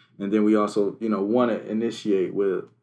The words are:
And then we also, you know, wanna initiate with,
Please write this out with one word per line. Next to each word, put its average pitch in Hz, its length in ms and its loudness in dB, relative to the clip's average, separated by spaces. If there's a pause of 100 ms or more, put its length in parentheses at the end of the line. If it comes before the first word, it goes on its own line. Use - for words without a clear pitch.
(180)
And 101 140 -6
then 107 120 4
we 107 120 4
also, 104 440 0
you 110 80 -4
know, 101 140 0
wanna 117 360 2
initiate 104 720 -2
with, 95 320 0 (180)